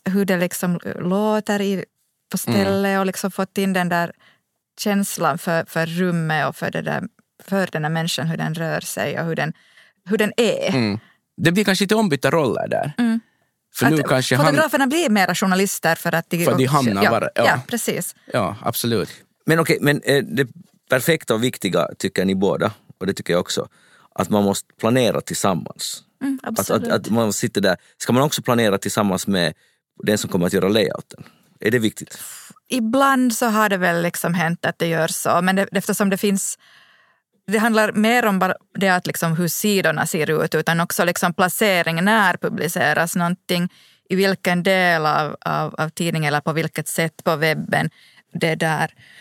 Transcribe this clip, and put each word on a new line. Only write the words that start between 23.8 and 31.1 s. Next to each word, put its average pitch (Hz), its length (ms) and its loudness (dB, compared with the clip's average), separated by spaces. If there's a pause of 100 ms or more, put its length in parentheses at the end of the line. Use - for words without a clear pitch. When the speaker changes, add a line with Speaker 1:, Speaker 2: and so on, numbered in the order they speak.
Speaker 3:
att 95 160 -2
man 101 140 2
måste - 360 -2
planera 113 400 2
tillsammans. - 800 -4 (200)
Speaker 1:
Mm, 269 200 -2
Speaker 3:
Att, - 100 -10
att, 220 80 -6
Speaker 1:
absolut. - 320 0
Speaker 3:
att - 180 -2
man 110 220 2
sitter 107 280 -2
där. 92 160 2 (220)
Ska - 140 -4
man 127 100 4
också 151 200 -2
planera 113 360 2
tillsammans 98 480 0
med 87 280 0 (480)
den 107 160 2
som - 120 -6
kommer 90 160 0
att 92 60 0
göra 92 160 2
layouten? - 560 -2 (360)